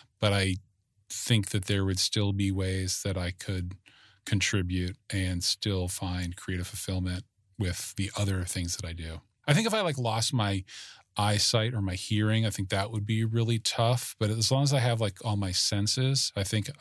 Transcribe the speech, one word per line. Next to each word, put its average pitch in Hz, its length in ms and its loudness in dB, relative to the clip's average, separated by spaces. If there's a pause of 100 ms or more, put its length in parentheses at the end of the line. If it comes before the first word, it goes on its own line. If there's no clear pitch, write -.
(200)
but 101 140 4
I 95 220 2 (540)
think - 420 0
that 98 160 -2
there 98 180 2
would 95 140 0
still 101 340 0
be 98 180 0
ways 95 540 -2
that 95 120 -2
I 87 140 -2
could 90 440 -6 (500)
contribute 92 720 0 (120)
and 92 320 0
still 92 460 0
find 90 480 -4
creative 90 320 -6
fulfillment 92 560 -4 (340)
with 90 380 -2
the 95 220 -2
other 98 260 2
things 87 320 -4
that - 100 -6
I 85 60 -6
do. 82 300 -8 (260)
I 147 60 6
think 220 140 4
if 208 60 2
I, 220 80 2
like, 165 160 0
lost 113 360 0
my 101 300 0 (540)
eyesight 107 560 2
or 104 80 0
my 92 140 -2
hearing, 107 500 2
I 107 40 2
think 98 200 -4
that 101 220 0
would 104 140 -4
be 113 180 0
really 113 360 2
tough. 120 600 0
But 107 100 2
as 113 220 2
long 135 120 4
as 143 100 2
I 139 60 4
have, 120 200 2
like, 101 240 -2
all 107 140 0
my 95 140 0
senses, 127 840 0
I - 80 0
think 107 260 0 (120)